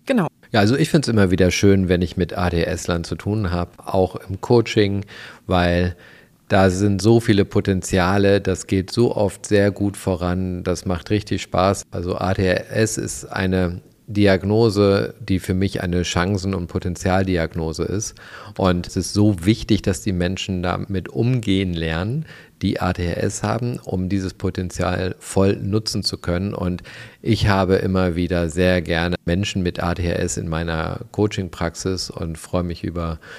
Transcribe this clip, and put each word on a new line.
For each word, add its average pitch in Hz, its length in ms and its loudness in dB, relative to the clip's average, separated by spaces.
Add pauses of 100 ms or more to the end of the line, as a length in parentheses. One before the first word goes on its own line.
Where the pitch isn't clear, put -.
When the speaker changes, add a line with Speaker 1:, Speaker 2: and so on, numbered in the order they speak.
Speaker 1:
Genau. 226 220 0 (240)
Speaker 2:
Ja, 113 100 2
also 107 160 4
ich 156 120 2
find's 151 200 2
immer 101 220 4
wieder 90 200 4
schön, 98 380 4
wenn 87 140 2
ich 85 140 -2
mit 90 200 -2
A-D-S-Lern 85 680 -2
zu 85 120 -8
tun 101 360 -2
hab, 87 340 -6
auch 92 300 0
im - 240 -10
Coaching, 104 640 2 (420)
weil 87 480 2 (540)
da 95 220 6
sind 98 320 2
so 113 180 6
viele 98 240 4
Potenziale, 98 960 2
das 95 260 -4
geht 95 240 0
so - 240 2
oft 101 300 -2
sehr 101 260 4
gut 98 280 -2
voran, 90 680 -2
das 90 220 -4
macht 85 240 -4
richtig 104 320 -2
Spaß. 95 480 0
Also 90 260 -6
A 95 180 -2
D 95 160 2
H - 200 0
S 107 280 0
ist - 280 -8
eine 92 560 0 (280)
Diagnose, 101 1120 4
die 95 180 0
für - 140 -4
mich 95 300 0
eine 90 180 0
Chancen- 92 540 0
und 87 140 -6
Potenzialdiagnose 87 1120 -2
ist. - 320 -4 (420)
Und 90 300 2
es - 100 -12
ist 92 160 -2
so 104 320 2
wichtig, 107 380 2
dass 98 180 -2
die 98 140 -4
Menschen 90 480 -2
damit 92 480 -4
umgehen 104 640 0
lernen, 85 500 -2 (380)
die 95 180 0
A 90 140 0
D 87 120 -2
H 85 140 -2
S 107 220 -4
haben, 117 420 -4
um 92 240 -4
dieses 95 240 -2
Potenzial 92 840 -4
voll 98 380 2
nutzen 104 480 -4
zu - 120 -4
können. 90 380 -4
Und 90 280 -4 (380)
ich - 280 2
habe 95 260 4
immer 92 420 2
wieder 87 320 0
sehr 90 320 2
gerne 85 360 -2 (100)
Menschen 98 360 0
mit 87 200 -4
A 87 100 0
D 87 160 -2
H 85 60 0
S - 240 -4
in 87 100 -6
meiner 82 520 -4 (120)
Coaching-Praxis 95 960 -4
und 82 300 -8
freue - 240 -4
mich 85 220 -6
über 82 340 -6 (200)